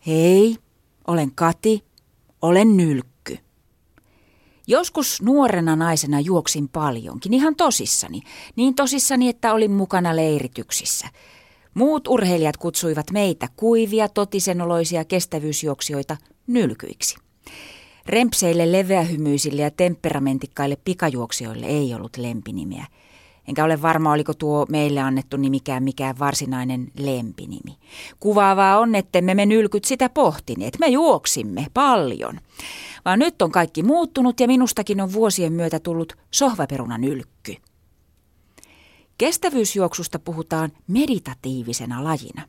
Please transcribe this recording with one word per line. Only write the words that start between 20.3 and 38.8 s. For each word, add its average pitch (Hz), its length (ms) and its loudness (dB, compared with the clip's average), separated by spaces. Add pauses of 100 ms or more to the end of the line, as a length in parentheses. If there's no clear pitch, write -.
pikajuoksijoille 120 840 -4
ei 139 280 -2
ollut 113 220 -12
lempinimeä. 104 680 -8 (640)
Enkä 147 160 -2
ole 156 180 0
varma, 160 300 2
oliko 151 220 -2
tuo 147 340 -2
meille 147 320 0
annettu 135 360 -4
nimikään 135 460 -2
mikään 135 360 -4
varsinainen 131 680 -4 (100)
lempinimi. 127 800 -8 (420)
Kuvaavaa 196 580 4
on, 226 160 4
ettemme 185 400 2
me 202 120 4
nylkyt 208 380 2
sitä 254 240 0
pohtineet. - 720 0
Me 220 80 2
juoksimme 147 880 2
paljon. 170 680 0 (640)
Vaan 190 140 2
nyt 320 240 2
on 160 100 0
kaikki 165 300 0
muuttunut 254 580 2
ja 247 60 6
minustakin 220 540 2
on 190 120 -4
vuosien 190 400 0
myötä 165 280 -2
tullut 165 320 -6 (180)
sohvaperunanylkky. 131 1200 -4 (1600)